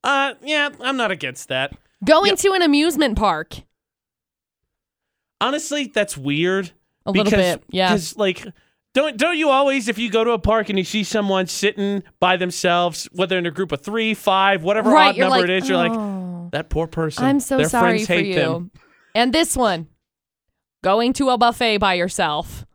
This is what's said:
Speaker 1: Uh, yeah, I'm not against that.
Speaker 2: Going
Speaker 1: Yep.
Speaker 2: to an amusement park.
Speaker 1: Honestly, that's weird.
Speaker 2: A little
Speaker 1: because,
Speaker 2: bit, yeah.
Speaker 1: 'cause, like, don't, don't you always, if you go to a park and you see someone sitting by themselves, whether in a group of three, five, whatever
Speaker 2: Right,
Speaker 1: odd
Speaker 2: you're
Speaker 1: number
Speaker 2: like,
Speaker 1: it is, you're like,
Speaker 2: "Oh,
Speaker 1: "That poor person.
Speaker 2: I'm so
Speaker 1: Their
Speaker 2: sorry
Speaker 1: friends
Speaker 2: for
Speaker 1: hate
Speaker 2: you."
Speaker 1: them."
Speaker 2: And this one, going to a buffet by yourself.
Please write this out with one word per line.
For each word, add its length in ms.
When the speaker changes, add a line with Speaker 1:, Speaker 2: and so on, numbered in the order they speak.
Speaker 1:
Uh, 380
yeah, 260
I'm 160
not 140
against 380
that. 240
Speaker 2:
Going 260
Speaker 1:
Yep. 100
Speaker 2:
to 120
an 100
amusement 540
park. 400
Speaker 1:
Honestly, 520
that's 240
weird. 540
Speaker 2:
A 60
little 140
Speaker 1:
because, 320
Speaker 2:
bit, 140
yeah. 200
Speaker 1:
'cause, 260
like, 300
don't, 220
don't 200
you 140
always, 380
if 100
you 120
go 120
to 80
a 80
park 300
and 100
you 60
see 180
someone 460
sitting 560
by 160
themselves, 760
whether 240
in 100
a 40
group 220
of 80
three, 340
five, 480
whatever 280
Speaker 2:
Right, 180
Speaker 1:
odd 80
Speaker 2:
you're 120
Speaker 1:
number 120
Speaker 2:
like, 100
Speaker 1:
it 120
is, 60
you're 100
like, 140
Speaker 2:
"Oh, 600
Speaker 1:
"That 180
poor 160
person. 380
Speaker 2:
I'm 160
so 180
Speaker 1:
Their 100
Speaker 2:
sorry 360
Speaker 1:
friends 20
Speaker 2:
for 80
Speaker 1:
hate 120
Speaker 2:
you." 80
Speaker 1:
them." 360
Speaker 2:
And 180
this 240
one, 320
going 300
to 160
a 80
buffet 400
by 160
yourself. 680